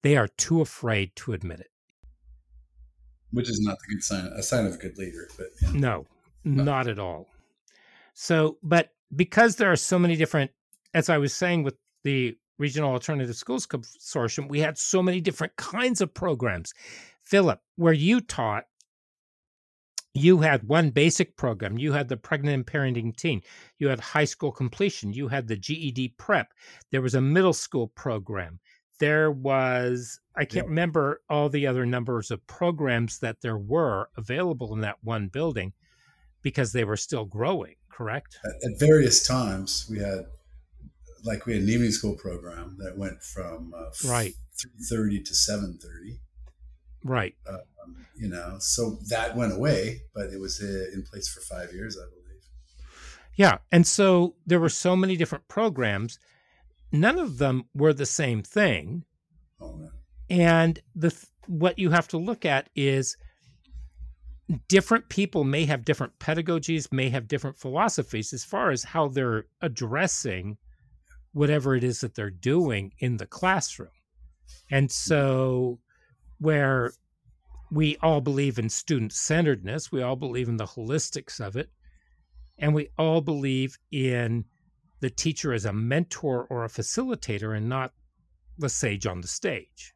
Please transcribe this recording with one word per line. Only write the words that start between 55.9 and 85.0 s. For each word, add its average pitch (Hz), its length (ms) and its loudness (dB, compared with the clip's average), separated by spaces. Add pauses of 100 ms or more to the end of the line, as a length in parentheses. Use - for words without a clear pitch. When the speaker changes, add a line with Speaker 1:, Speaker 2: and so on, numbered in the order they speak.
Speaker 1:
None 214 280 4
of 196 180 -4
them 131 360 0
were 147 200 4
the 139 120 -2
same 120 380 -2
thing. 156 600 0 (560)
Speaker 2:
Oh, - 160 -14
man. - 140 -16 (380)
Speaker 1:
And 165 520 6 (140)
the 160 160 2
th-, - 160 -18 (200)
what 175 320 2
you 180 120 4
have 170 180 4
to 170 80 -4
look 202 280 -4
at 139 300 2
is 135 400 0 (1500)
different 196 420 4
people 196 360 0
may 147 200 2
have 135 200 -2
different - 340 -2
pedagogies, 160 720 -2
may 131 180 0
have 120 180 -4
different 139 300 -6
philosophies 139 760 -4
as 123 100 -10
far 202 280 0
as 123 120 -2
how 156 240 0
they're 127 380 -2 (160)
addressing 113 960 -4 (760)
whatever 143 440 2
it 123 80 2
is 123 180 -2
that 117 140 -6
they're 104 160 -6
doing 113 680 0
in 123 180 -2
the 98 100 -8
classroom. - 640 0 (800)
And 139 200 2
so 131 880 0 (600)
where 135 540 2 (760)
we 151 260 2
all 156 240 4
believe 135 360 0
in 113 120 -2
student-centeredness, 139 1200 -2
we 131 100 -2
all 127 140 -2
believe 127 340 -4
in 113 80 0
the 107 80 -4
holistics 131 720 -6
of 101 160 -8
it, 143 140 -6 (880)
and 151 160 2
we 151 240 0
all 160 240 4
believe 139 560 -2 (140)
in 120 540 0 (560)